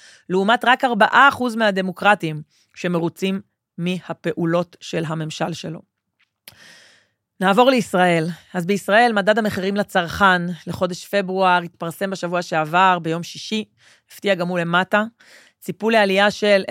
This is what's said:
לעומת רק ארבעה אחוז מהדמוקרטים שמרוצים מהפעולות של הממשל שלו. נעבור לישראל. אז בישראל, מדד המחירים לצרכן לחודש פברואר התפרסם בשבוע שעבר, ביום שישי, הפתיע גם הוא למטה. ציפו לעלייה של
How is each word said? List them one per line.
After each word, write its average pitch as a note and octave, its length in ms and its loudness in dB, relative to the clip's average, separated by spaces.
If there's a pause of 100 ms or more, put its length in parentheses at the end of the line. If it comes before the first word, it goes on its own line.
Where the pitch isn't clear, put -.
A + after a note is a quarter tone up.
(300)
לעומת G3+ 360 2
רק B3+ 180 2
ארבעה A#3+ 440 6
אחוז B3 280 0
מהדמוקרטים F#3+ 840 0 (340)
שמרוצים F3 640 -4 (360)
מהפעולות E3+ 1000 -4
של E3 280 -6
הממשל D#3+ 460 -6
שלו. - 280 -12 (1600)
נעבור G3+ 300 4
לישראל. F3+ 580 2 (260)
אז F3 120 -6
בישראל, G3+ 480 2
מדד G3+ 240 2
המחירים G3+ 380 -4
לצרכן F#3 640 0 (260)
לחודש F3+ 380 -6
פברואר F#3 560 0
התפרסם F3 480 -8
בשבוע F3 320 -6
שעבר, F3 600 0
ביום E3 220 -6
שישי, - 420 -8 (460)
הפתיע G3+ 240 -2
גם F3 120 -4
הוא F3+ 120 -2
למטה. F3+ 440 0 (560)
ציפו G#3 300 -6
לעלייה G3+ 420 4
של G3+ 400 2